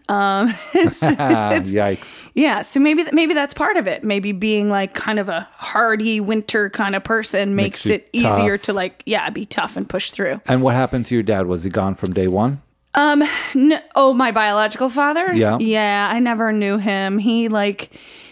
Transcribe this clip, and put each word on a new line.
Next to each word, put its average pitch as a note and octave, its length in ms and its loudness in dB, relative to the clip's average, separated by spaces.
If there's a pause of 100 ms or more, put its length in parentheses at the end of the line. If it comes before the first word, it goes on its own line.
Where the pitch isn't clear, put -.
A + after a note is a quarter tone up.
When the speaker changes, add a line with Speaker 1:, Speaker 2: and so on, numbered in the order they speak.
Speaker 1:
Um, G3+ 400 2
<laughs> - 260 -4
it's, - 260 2
it's - 0 -
Speaker 2:
<laughs> G#2+ 680 2
Yikes. G2+ 640 -2
Speaker 1:
Yeah, B3 280 2
so - 180 0
maybe D4+ 240 4
th-, D#4 100 -2
maybe D#4+ 200 4
that's C#4+ 200 -2
part G4+ 240 0
of A3+ 80 -6
it. F3 180 -4
Maybe G3+ 280 -2
being, G#3 360 0
like, G3 260 -2
kind G#3+ 240 -4
of G3 120 -4
a E3+ 240 -6
hardy A3 640 0
winter G#3 500 -2
kind G3 260 -2
of G3 80 -4
person G3+ 500 -2
makes - 20 0
Speaker 2:
Makes G3 300 -2
you G#3 80 2
Speaker 1:
it - 180 -6
easier G#2+ 460 2
Speaker 2:
tough. - 80 -16
Speaker 1:
to, G#3+ 80 -2
like, F#3 320 -6
yeah, G3 240 -2
be G3+ 160 -8
tough - 320 -6
and F#3+ 100 -8
push - 220 -6
through. F3 360 -4
Speaker 2:
And C3 160 2
what C3 120 4
happened B2+ 320 0
to - 80 -4
your A#2 80 2
dad? G2 240 0
Was F2 180 -2
he F#2+ 60 -4
gone F#2+ 240 -2
from F#2 180 -6
day F#2 160 0
one? A2+ 320 0 (340)
Speaker 1:
Um, D4 280 4 (320)
n-, C#4+ 260 4 (140)
oh, C4+ 180 6
my B3 180 2
biological G#3+ 600 0
father? D4 420 0
Speaker 2:
Yeah. - 260 2
Speaker 1:
Yeah, G#3 540 0
I A#3 60 0
never A#3 340 0
knew G3+ 240 0
him. G3 420 -2
He, A#3 300 0
like, G3+ 420 -2 (420)